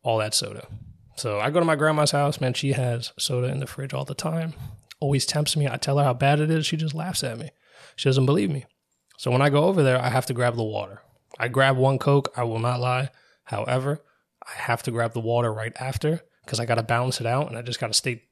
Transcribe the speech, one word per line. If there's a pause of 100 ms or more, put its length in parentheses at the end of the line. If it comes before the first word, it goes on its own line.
all
that
soda. (480)
So
I
go
to
my
grandma's
house,
man.
She
has
soda
in
the
fridge
all
the
time. (460)
Always
tempts
me.
I
tell
her
how
bad
it
is.
She
just
laughs
at
me. (460)
She
doesn't
believe
me. (520)
So
when
I
go
over
there,
I
have
to
grab
the
water. (380)
I
grab
one
Coke,
I
will
not
lie. (340)
However, (400)
I
have
to
grab
the
water
right
after (220)
'cause
I
gotta
balance
it
out
and
I
just
gotta
stay